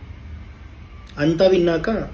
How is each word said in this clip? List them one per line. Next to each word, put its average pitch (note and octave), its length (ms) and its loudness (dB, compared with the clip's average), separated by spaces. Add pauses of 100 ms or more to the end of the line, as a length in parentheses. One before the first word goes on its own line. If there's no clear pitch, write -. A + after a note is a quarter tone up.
(1200)
అంతా E3 280 4
విన్నాక F3 420 4 (240)